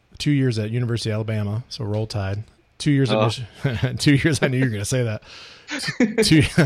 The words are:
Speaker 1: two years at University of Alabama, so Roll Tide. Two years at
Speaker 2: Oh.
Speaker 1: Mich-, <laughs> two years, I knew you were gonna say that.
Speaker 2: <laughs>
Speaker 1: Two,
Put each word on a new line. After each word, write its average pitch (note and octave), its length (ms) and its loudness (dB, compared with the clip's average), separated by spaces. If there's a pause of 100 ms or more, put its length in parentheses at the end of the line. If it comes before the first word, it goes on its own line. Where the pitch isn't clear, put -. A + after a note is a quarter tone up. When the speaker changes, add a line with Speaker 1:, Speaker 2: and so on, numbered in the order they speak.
(180)
Speaker 1:
two D3+ 120 0
years C3 280 2
at A2 120 -4
University A#2 400 -2
of G#2+ 60 -2
Alabama, G#2+ 520 -4
so - 160 -10
Roll G#2+ 220 -4
Tide. G2+ 380 -6 (340)
Two D3+ 120 0
years C3+ 200 4
at G#2+ 80 2
Speaker 2:
Oh. G#2+ 80 4
Speaker 1:
Mich-, A2 180 -4 (380)
<laughs> B2 160 -4
two D3 160 6
years, D3 280 2
I D3+ 60 2
knew B2+ 100 0
you C3 60 2
were B2+ 60 0
gonna G2+ 160 -4
say B2+ 180 0
that. A2 180 -4 (480)
Speaker 2:
<laughs> A3+ 540 -2
Speaker 1:
Two, D#3 180 6 (240)